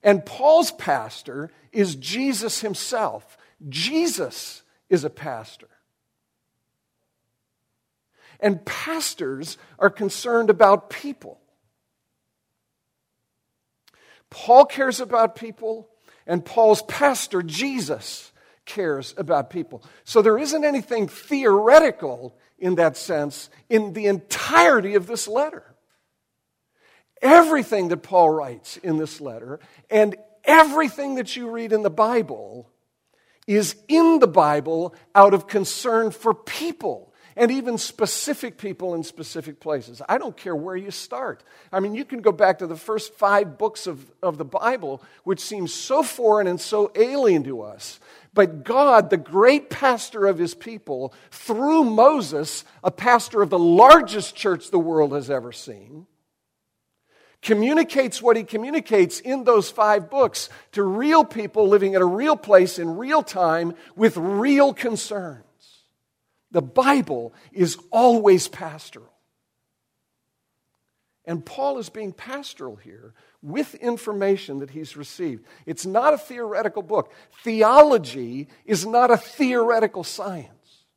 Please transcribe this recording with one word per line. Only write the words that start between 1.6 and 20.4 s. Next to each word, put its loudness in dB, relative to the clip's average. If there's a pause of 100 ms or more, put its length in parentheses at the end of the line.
is 0
Jesus -6
himself. -8 (320)
Jesus -6 (260)
is 0
a -8
pastor. -16 (2750)
And -2
pastors -10 (180)
are 2
concerned -2
about 4
people. -16 (3000)
Paul 8
cares -4
about 0
people, -12 (380)
and -4
Paul's 4
pastor, -2
Jesus, -10 (340)
cares -6
about -2
people. -12 (220)
So 4
there 4
isn't -4